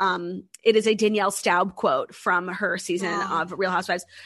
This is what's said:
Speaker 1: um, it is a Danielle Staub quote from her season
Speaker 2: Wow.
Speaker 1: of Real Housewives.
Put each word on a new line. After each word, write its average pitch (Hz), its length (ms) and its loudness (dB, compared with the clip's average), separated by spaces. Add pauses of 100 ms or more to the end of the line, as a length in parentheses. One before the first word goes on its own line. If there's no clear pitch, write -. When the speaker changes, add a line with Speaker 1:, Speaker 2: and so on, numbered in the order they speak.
Speaker 1:
um, 185 440 -2 (180)
it 220 120 6
is 214 120 4
a 220 80 4
Danielle 208 360 2
Staub 185 460 0
quote 135 380 0
from 180 340 0
her 180 300 -4
season 180 320 -2
Speaker 2:
Wow. 170 320 -2
Speaker 1:
of 175 160 -6
Real 185 120 0
Housewives. 180 360 -2 (200)